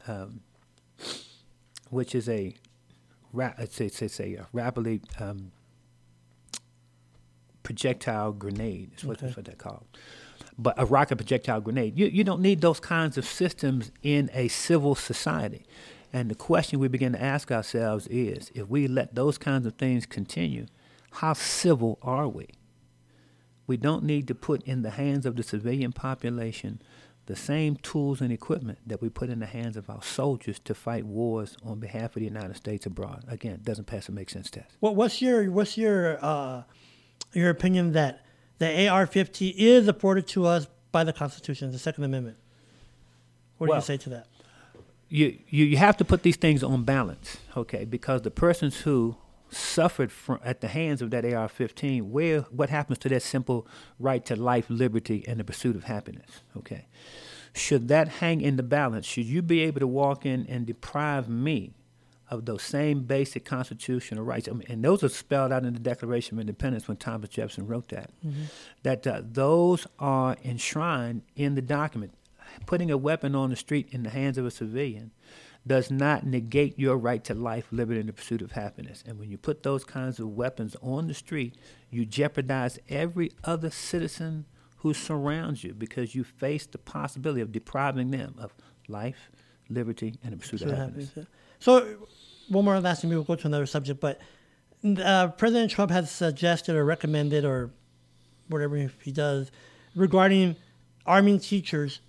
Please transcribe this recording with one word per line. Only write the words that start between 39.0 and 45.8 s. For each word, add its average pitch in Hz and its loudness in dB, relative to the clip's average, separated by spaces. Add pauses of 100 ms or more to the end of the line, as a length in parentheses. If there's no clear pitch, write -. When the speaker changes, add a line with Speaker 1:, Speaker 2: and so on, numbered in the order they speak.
Speaker 2:
fifty 190 0
is 214 10
afforded 190 4
to 180 4
us 170 4 (240)
by 165 4
the 160 2
Constitution, 139 -6
the 127 -8
Second 147 -4
Amendment? 127 -4 (1200)
What 160 0
do 156 6
Speaker 1:
Well, 147 4
Speaker 2:
you - -4
say 143 -2
to 135 -10
that? 120 -14 (800)
Speaker 1:
You, 151 4 (120)
you, 151 6
you 147 4
have 202 8